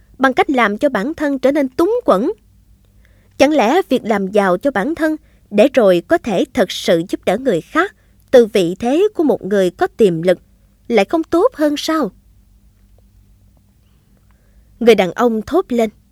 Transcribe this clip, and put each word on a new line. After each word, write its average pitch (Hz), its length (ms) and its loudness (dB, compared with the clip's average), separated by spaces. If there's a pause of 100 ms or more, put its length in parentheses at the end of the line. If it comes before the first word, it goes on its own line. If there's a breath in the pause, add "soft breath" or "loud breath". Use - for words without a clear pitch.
(180)
bằng 262 160 0
cách 370 160 0
làm 220 280 0
cho 294 120 0
bản 262 240 -6
thân 285 260 -4
trở 262 120 0
nên 285 180 -2
túng 427 360 -2
quẫn? 254 260 0 (1040)
Chẳng 285 140 2
lẽ 277 380 2
việc 240 160 -2
làm 202 220 -2
giàu 190 300 0
cho 185 140 -2
bản 233 240 -4
thân 311 200 -2 (360)
để 208 220 4
rồi 190 340 2
có 339 100 0
thể 226 360 -4
thật 214 180 -2
sự 175 380 -2
giúp - 160 -10
đỡ 196 120 -2
người 240 240 -4
khác 359 340 -6 (360)
từ 240 140 6
vị 190 340 -2
thế 302 360 0
của 339 80 -2
một 240 200 -2
người 190 260 0
có 359 180 -4
tiềm 180 340 0
lực 175 180 0 (480)
lại 208 180 2
không 330 180 -2
tốt 381 300 0
hơn 294 240 -2
sao?" 311 340 -4 (2750)
Người 226 160 6
đàn 185 160 0
ông 226 300 -2
thốt 330 280 -2
lên, 233 200 -2 (220)